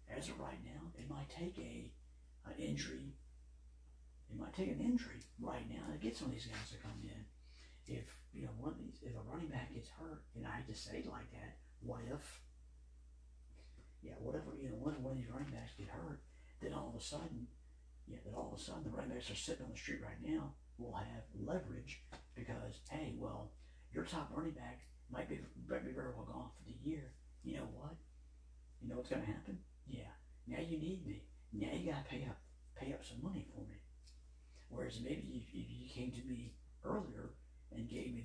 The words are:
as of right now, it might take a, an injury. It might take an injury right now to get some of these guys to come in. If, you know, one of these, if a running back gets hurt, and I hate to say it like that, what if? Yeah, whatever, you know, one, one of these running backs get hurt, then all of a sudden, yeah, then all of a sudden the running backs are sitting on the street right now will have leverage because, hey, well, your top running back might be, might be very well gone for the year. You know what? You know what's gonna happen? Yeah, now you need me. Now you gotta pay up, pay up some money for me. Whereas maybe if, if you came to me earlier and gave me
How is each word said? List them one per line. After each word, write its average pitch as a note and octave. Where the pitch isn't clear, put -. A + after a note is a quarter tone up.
as -
of -
right -
now, D3
it B2+
might C#3+
take F3+
a, A#2
an -
injury. C#3+
It -
might -
take F#3+
an -
injury A#3
right -
now -
to D3+
get -
some -
of B2
these A#2
guys G#2+
to A2
come A2
in. G#2+
If, A#2
you -
know, A#2+
one D3
of -
these, -
if A#2
a G#2+
running D#3+
back B2
gets A#2
hurt, D#3+
and A#2
I A#2
hate B2+
to G#2+
say -
it -
like -
that, G#2+
what A#2
if? -
Yeah, -
whatever, D3+
you C3+
know, A#2
one, C#3
one C3
of C3
these A#2
running C#3
backs A#2
get G2+
hurt, F#2+
then C#3+
all G#2
of A#2
a -
sudden, D3
yeah, G#2
then G#2+
all -
of F#2+
a -
sudden -
the A2
running B2
backs A#2+
are G2+
sitting -
on A#2
the A2+
street -
right G#2+
now C#3+
will A#2+
have A2
leverage A#2
because, A2+
hey, D3+
well, G#2+
your A#2+
top D#3
running D#3+
back -
might -
be, -
might -
be -
very -
well A#2
gone B2
for -
the A2+
year. D3+
You -
know A#2
what? D#3
You -
know -
what's B2
gonna -
happen? -
Yeah, A2
now B2
you E3
need E3+
me. G#2
Now G#2
you E3+
gotta C#3
pay B2
up, G#2
pay C3+
up -
some A#2
money F#3+
for -
me. G#2
Whereas A#2+
maybe B2+
if, -
if A#2
you -
came B2+
to C3
me A#2+
earlier B2+
and A#2
gave -
me A#2